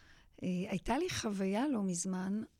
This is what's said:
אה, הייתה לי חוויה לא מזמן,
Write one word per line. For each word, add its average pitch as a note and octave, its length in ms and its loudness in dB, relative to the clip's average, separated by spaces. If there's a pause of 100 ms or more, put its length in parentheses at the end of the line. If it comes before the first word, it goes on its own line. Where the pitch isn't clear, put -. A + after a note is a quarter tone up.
(440)
אה, - 40 -2 (220)
הייתה A3 280 0
לי F4+ 120 0
חוויה G3+ 580 0
לא A3+ 160 2
מזמן, F#3 580 0 (180)